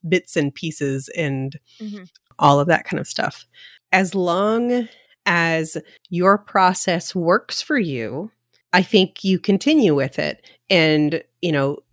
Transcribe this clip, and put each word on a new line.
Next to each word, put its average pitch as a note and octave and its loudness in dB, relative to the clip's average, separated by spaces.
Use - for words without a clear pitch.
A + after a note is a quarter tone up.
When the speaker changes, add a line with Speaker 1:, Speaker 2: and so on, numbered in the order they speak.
Speaker 1:
bits F3+ 0
and C#3+ -2
pieces C#3 -6
and C3+ -4
Speaker 2:
Mm-hmm. G#3 -12
Speaker 1:
all C#3+ 6
of C#3+ 0
that - 2
kind - -6
of - -8
stuff. - -8
As F#3 0
long A3 -2
as E3 0
your F3+ 2
process F#3 0
works F3 0
for D4 -2
you, C#3 -6
I E3 4
think F#3 0
you F#3+ 2
continue G#3 2
with C3+ -4
it. - -6
And, D#3 2
you E3+ -2
know C#3+ -2